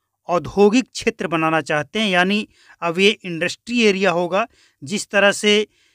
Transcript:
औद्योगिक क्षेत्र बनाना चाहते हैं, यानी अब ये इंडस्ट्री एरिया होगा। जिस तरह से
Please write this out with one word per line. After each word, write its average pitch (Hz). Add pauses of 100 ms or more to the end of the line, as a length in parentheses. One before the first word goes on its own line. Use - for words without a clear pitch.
(300)
औद्योगिक 196
क्षेत्र -
बनाना 160
चाहते 151
हैं, 220
यानी 190 (340)
अब 170
ये 196
इंडस्ट्री 185
एरिया 190
होगा। 175 (360)
जिस 170
तरह 202
से 214 (280)